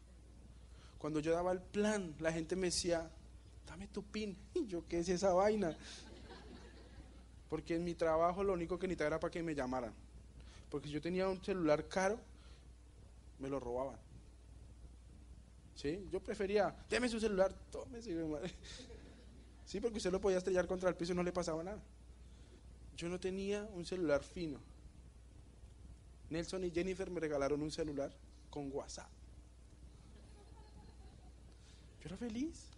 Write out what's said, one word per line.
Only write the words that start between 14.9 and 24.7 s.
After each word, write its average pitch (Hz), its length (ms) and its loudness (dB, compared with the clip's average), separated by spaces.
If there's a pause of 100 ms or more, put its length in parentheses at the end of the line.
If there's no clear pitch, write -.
¿Sí? 175 360 -2
Yo 185 100 -2
prefería, 202 540 4 (140)
"Deme 240 200 4
su 226 120 0
celular, 196 320 6 (180)
tómese, 233 440 -6
mi 165 140 0
madre". 156 260 -2
<laughs> - 60 -16 (1040)
Sí, 185 120 -4
porque 226 200 2
usted 190 120 2
lo 185 100 4
podía 185 180 6
estrellar 180 280 6
contra 185 220 4
el 170 80 6
piso 170 160 0
y - 20 2
no 180 80 4
le 175 80 2
pasaba 165 320 0
nada. 208 180 -6 (1160)
Yo 170 120 -2
no 180 120 -2
tenía 196 420 0 (100)
un 175 140 -4
celular 156 340 4
fino. 143 380 -4 (1700)